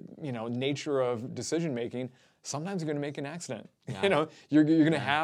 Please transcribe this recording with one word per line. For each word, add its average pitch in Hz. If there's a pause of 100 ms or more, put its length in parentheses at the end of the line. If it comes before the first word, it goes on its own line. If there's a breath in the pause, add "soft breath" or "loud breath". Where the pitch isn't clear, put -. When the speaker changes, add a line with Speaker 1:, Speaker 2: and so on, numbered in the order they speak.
(220)
Speaker 1:
you 143
know, 113
nature 135
of 123
decision 156
making, 120 (340 soft breath)
sometimes 175
you're 151
gonna 147
make 143
an 143
accident. 143
<laughs> - (120)
Speaker 2:
Yeah. 190
Speaker 1:
You 196
know, 156 (220 loud breath)
you're, 151
you're 160
gonna 156
Speaker 2:
Yeah. - (220)